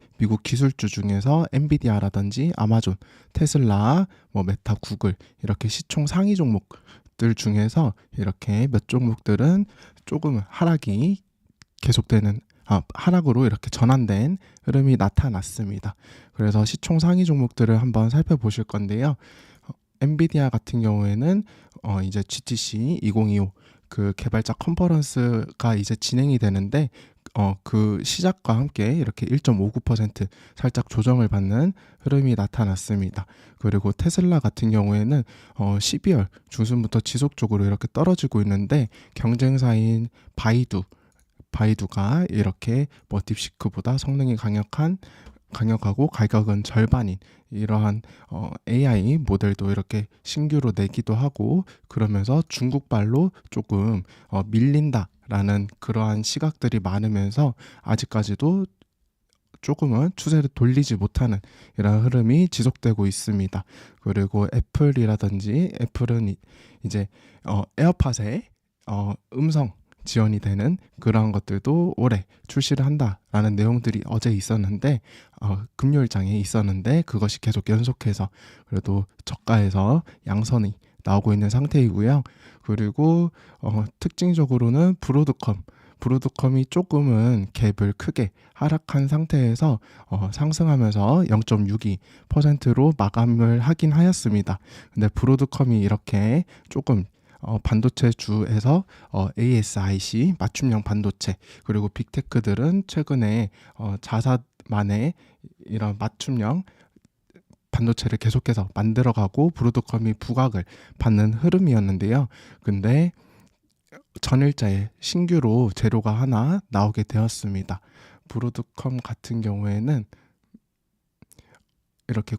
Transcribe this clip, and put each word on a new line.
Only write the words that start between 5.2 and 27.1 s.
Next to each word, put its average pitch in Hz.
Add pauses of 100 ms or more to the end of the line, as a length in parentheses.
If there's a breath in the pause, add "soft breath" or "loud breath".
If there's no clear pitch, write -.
이렇게 107
시총 -
상위 196
종목들 -
중에서 107 (220 soft breath)
이렇게 107
몇 -
종목들은 123 (380 loud breath)
조금 147
하락이 160 (600)
계속되는, 107 (280)
아, 101 (120)
하락으로 147
이렇게 110
전환된 120 (240 soft breath)
흐름이 135
나타났습니다. 101 (360 loud breath)
그래서 107
시총 -
상위 180
종목들을 123
한번 113
살펴보실 117
건데요. 107 (500 loud breath)
어, 139 (280)
엔비디아 151
같은 120
경우에는, 110 (420 loud breath)
어, 98
이제 95
지티씨 117
이공이오 101 (380 soft breath)
그 101
개발자 -
컨퍼런스가 135
이제 104
진행이 131
되는데, 107 (440 loud breath)